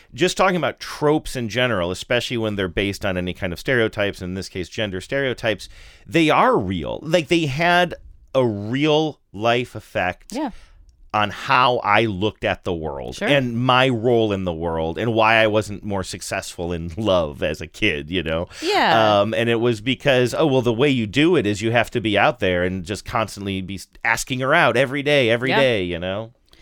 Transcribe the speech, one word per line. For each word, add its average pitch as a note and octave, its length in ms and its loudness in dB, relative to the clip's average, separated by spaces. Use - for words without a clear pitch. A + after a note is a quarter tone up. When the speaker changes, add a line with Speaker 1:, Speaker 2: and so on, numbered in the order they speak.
Speaker 1:
just E3+ 220 0
talking F#3+ 220 2
about C3+ 240 -4
tropes D3+ 560 0
in A#2+ 100 -4
general, G#2 440 0
especially A#2+ 460 -2
when A2 200 -2
they're G2 100 0
based G2 380 -2
on F#2+ 120 0
any F2+ 160 -4
kind F2+ 200 -6
of D#2+ 60 -10
stereotypes, A2 640 0
in F2+ 120 -6
this F#2 160 -8
case F2+ 180 -8
gender G2 320 -6
stereotypes, B2 720 -4
they D#3 240 2
are G3 280 4
real. F2 440 -2
Like, D#3+ 280 0
they E3+ 160 2
had E3+ 480 2
a C3 120 4
real C#3 760 0
life A#2 420 0
effect F#2 560 -4
Speaker 2:
Yeah. B3+ 200 -4
Speaker 1:
on G#2 180 0
how B2+ 480 2
I G#2 260 4
looked G#2 400 -4
at G2 180 -2
the G2 100 -2
world C#2+ 420 -8
Speaker 2:
Sure. G#3 120 -6
Speaker 1:
and C3 320 0
my B2+ 300 4
role A#2 420 2
in G2 140 -2
the F2+ 80 -2
world D#2+ 440 -2
and A2+ 160 -2
why A2 220 6
I - 120 6
wasn't G#2 360 0
more G2 180 -4
successful F#2 680 -8
in E2+ 240 -6
love F2+ 480 0
as D#2 160 -2
a D2+ 80 -10
kid, D2+ 420 -6
you F2 140 -2
know? D#2+ 240 -4
Speaker 2:
Yeah. F3 580 2
Speaker 1:
Um, A2 140 0
and A#2 160 0
it A#2 80 2
was A2+ 240 0
because, B2+ 520 0
oh, D3 140 0
well, C3 140 2
the A#2+ 100 2
way A#2 180 2
you A#2+ 180 0
do D3+ 280 2
it C3 100 2
is G2+ 160 -2
you A2+ 100 -2
have A#2 200 0
to B2 80 -2
be G#2 180 0
out B2 220 2
there F2+ 240 0
and F#2 220 -4
just G2 180 -8
constantly G2+ 580 -6
be F#2 140 -10
s-, - 140 -16
asking A#2 340 -2
her C3 140 0
out D3 240 4
every C3+ 260 0
day, C#3 260 4
every A#2+ 200 2
Speaker 2:
Yeah. - 100 2
Speaker 1:
day, A2+ 240 2
you F2 160 -4
know? G2 320 -6